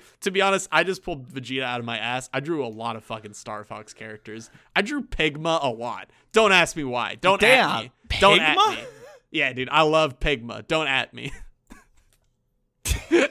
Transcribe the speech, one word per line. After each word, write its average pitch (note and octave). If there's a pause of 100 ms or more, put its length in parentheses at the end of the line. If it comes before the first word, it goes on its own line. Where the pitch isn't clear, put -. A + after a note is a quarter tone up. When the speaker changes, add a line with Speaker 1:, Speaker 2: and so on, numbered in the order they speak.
(220)
Speaker 1:
to G#3
be F#3+
honest, G3
I D#3+
just F3+
pulled C#3
Vegeta C3
out B2
of A#2
my A#2
ass. A#2+
I C3+
drew D3
a A#2+
lot A2+
of G#2+
fucking G#2+
Star G#2
Fox G#2+
characters. A2 (240)
I F#3+
drew B3
Pigma D#3
a C3+
lot. A2+ (220)
Don't G#3+
ask F3
me D#3
why. A#2+
Don't F#3+
Speaker 2:
Damn. A3+
Speaker 1:
at A#2+
me. B2+ (280)
Don't F#3+
at D#3
Speaker 2:
Pigma? G4+
Speaker 1:
me. - (440)
Yeah, C#3
dude, B2+
I D3
love D#3
Pigma. A#2
Don't D#3+
at C3
me. A#2+ (1500)
<laughs> - (200)